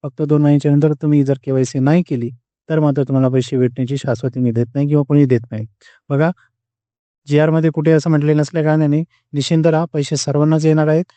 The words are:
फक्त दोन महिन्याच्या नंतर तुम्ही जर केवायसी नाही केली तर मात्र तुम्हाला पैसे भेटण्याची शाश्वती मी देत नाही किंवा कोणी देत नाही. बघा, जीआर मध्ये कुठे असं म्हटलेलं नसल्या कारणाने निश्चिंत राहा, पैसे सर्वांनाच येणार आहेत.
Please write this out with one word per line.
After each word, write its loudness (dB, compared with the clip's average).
फक्त -10
दोन 2
महिन्याच्या 2
नंतर 2
तुम्ही 0
जर 0
केवायसी -2
नाही 2
केली -4
तर 0
मात्र 0
तुम्हाला 0
पैसे -2
भेटण्याची -2
शाश्वती -6
मी 0
देत -2
नाही -2
किंवा 2
कोणी 4
देत 0
नाही. -8
बघा, 0
जीआर 2
मध्ये 0
कुठे 0
असं 2
म्हटलेलं 2
नसल्या -4
कारणाने 0
निश्चिंत 0
राहा, 2
पैसे -4
सर्वांनाच 0
येणार 2
आहेत. 0